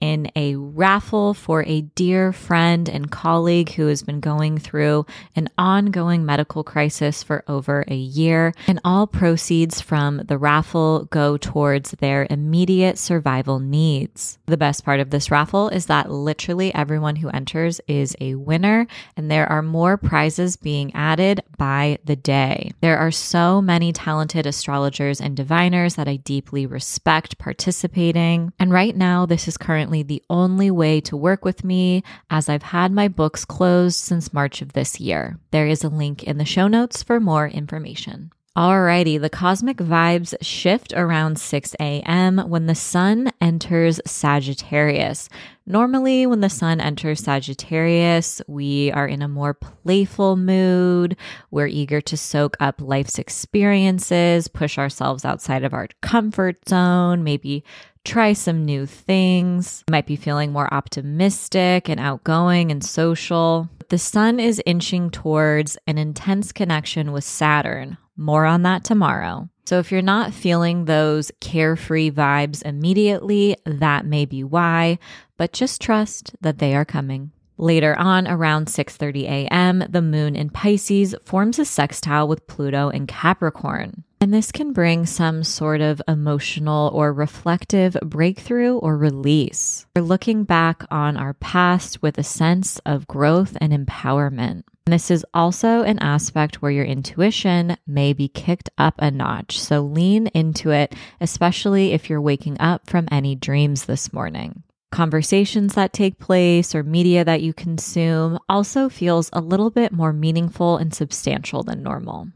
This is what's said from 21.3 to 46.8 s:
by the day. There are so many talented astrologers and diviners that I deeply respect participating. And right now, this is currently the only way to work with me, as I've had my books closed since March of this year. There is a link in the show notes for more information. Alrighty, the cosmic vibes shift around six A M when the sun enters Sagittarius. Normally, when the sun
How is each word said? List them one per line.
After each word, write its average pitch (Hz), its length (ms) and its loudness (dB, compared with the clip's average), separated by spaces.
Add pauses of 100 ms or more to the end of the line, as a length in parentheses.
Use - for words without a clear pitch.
by 143 480 0
the 147 120 0
day. 135 640 0
There 165 180 4
are 160 140 2
so 180 500 2
many 170 300 2
talented 156 520 -2
astrologers 143 760 -2
and 143 160 -6
diviners 175 580 2
that 143 160 -4
I 139 60 -2
deeply 139 500 -6
respect 156 720 -4
participating. 170 1200 0
And 180 140 2
right 190 240 2
now, 180 300 2
this 165 200 0
is 165 120 -6
currently 156 440 -2
the 143 280 -6
only 185 400 2
way 156 320 4
to 151 140 -8
work 180 280 0
with 185 180 -2
me, 185 400 2 (280)
as 156 180 2
I've 147 160 -2
had 180 260 0
my 202 160 2
books 160 380 -2
closed 180 560 2
since - 320 -4
March 143 300 -2
of 139 100 -12
this - 260 -4
year. 78 400 -4 (140)
There 151 160 2
is 151 160 0
a 156 40 -2
link 147 360 -4
in 147 140 -4
the 151 80 -2
show 185 200 2
notes 233 360 2
for 233 180 0
more 156 260 2
information. 151 840 -10 (240)
Alrighty, 175 640 4
the 151 100 -2
cosmic 196 460 0
vibes 170 680 2
shift - 500 -2
around 160 460 0
six - 400 -6
A 147 220 -4
M 185 380 2
when 165 280 -2
the 160 80 2
sun 208 560 0 (100)
enters 165 640 2
Sagittarius. 147 1200 -2 (360)
Normally, 254 600 2
when 233 140 2
the 196 100 2
sun 165 300 0